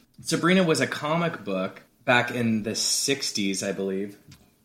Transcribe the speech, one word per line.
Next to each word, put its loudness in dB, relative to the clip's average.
Sabrina 2
was 2
a 2
comic -2
book -4
back 4
in 0
the -4
sixties, -2
I -2
believe. -4